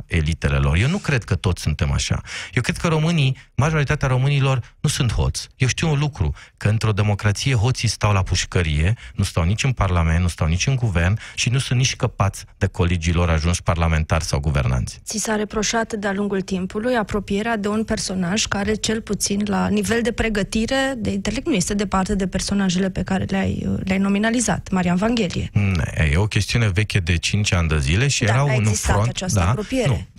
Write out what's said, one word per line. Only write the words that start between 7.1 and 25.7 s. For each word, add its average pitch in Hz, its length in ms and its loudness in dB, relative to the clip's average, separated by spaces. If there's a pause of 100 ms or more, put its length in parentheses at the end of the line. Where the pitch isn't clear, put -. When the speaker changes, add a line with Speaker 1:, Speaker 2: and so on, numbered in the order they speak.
Speaker 1:
hoții 120 340 2
stau 104 240 0
la 95 100 2
pușcărie, 85 720 0 (180)
nu 98 100 0
stau 90 200 0
nici 104 200 0
în 135 80 2
Parlament, 87 500 2
nu 90 60 2
stau - 180 -2
nici 82 200 0
în 135 100 2
guvern 101 420 0 (160)
și - 140 -2
nu 123 100 0
sunt 131 200 0
nici 131 100 2
scăpați - 560 -2 (140)
de 98 80 0
colegii 87 460 0
lor 85 180 2
ajunși 82 320 0
parlamentari 82 640 0
sau - 160 -2
guvernanți. 67 640 0
Speaker 2:
Ți - 140 -8
s-a 214 180 -2
reproșat 214 560 -2
de-a 202 200 -2
lungul 202 280 -2
timpului 196 560 -2
apropierea 208 600 -2
de 202 120 -2
un 214 160 0
personaj 190 600 -2
care, 202 300 -2
cel 220 260 -2
puțin 202 440 -2
la 190 240 0
nivel 208 340 0
de 233 100 -2
pregătire, 226 840 0
de 202 140 -4
intelect, 208 360 -4
nu 320 80 2
este 196 200 0
departe 190 400 0
de 190 140 0
personajele 190 600 0
pe 185 120 -4
care 190 220 -2
le-ai, 196 440 -2 (160)
le-ai 190 140 0
nominalizat. 208 720 0
Marian 180 260 2
Vanghe- 226 260 0
el 170 120 -2
e. - 240 0
Speaker 1:
Ne, 92 540 0